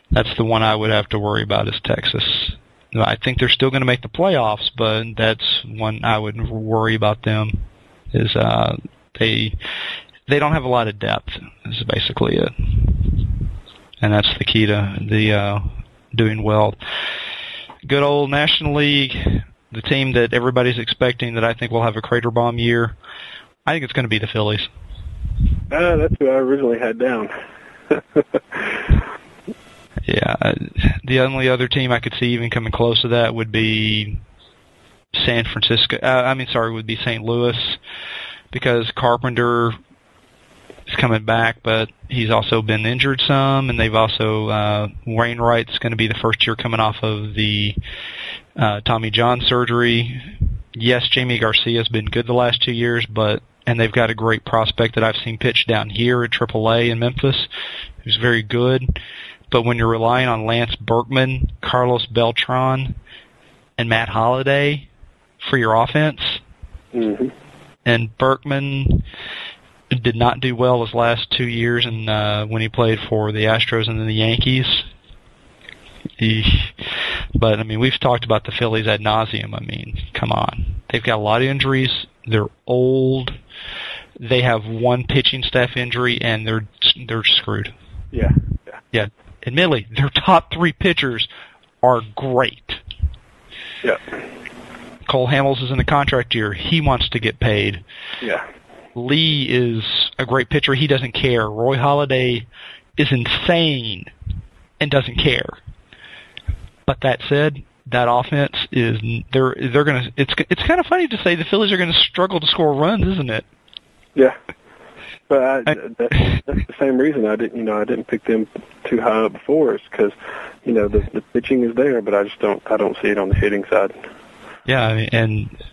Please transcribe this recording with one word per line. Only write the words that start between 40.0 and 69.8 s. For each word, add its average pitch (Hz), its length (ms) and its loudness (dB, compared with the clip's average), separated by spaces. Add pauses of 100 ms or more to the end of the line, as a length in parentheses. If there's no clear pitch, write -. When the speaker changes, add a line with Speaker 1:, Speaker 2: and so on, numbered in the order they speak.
Speaker 1:
is - 100 -8
coming 113 300 0
back, 113 360 0
but 110 280 0 (180)
he's 117 220 -2
also 110 320 2
been 110 240 -2
injured 127 400 0
some, 135 420 2
and 117 100 -2
they've 110 160 0
also, 107 540 2
uh, 104 400 0 (180)
Wainwright's 117 720 0
gonna 113 180 -4
be 110 120 2
the 107 140 -2
first 113 240 2
year 113 100 0
coming 113 240 -2
off 107 220 2
of 107 320 -4
the, 104 400 0 (800)
uh, 104 300 0
Tommy 110 240 0
John 120 320 2
surgery. 120 800 0 (500)
Yes, 120 360 2
Jamie 123 300 0
Garcia's 113 500 2
been 110 180 -2
good 117 200 -2
the 123 60 -2
last 120 300 2
two 127 100 0
years, 117 320 0
but, 107 380 0 (240)
and 117 120 0
they've 113 140 2
got 117 160 4
a 113 60 -4
great 110 320 0
prospect 113 480 0
that 113 100 2
I've 110 180 2
seen 113 140 -6
pitch - 300 0
down 107 240 0
here 120 340 0
at 117 60 -6
triple 113 420 0
A 120 160 4
in 117 100 0
Memphis, 127 480 0 (580)
who's 107 120 2
very 117 260 2
good. 127 580 0 (500)
But 120 120 4
when 113 160 0
you're 113 100 4
relying 117 400 2
on 110 160 0
Lance 117 320 0
Berkman, 127 760 0 (120)
Carlos 123 420 2
Beltran, 123 920 0 (840)
and 117 100 -2
Matt 113 220 0
Holliday 135 800 0 (600)
for 135 80 4
your 113 180 4
offense, 147 460 2 (720)
Speaker 2:
Mm-hmm. 113 340 0 (580)
Speaker 1:
and 117 320 0
Berkman 139 840 0 (840)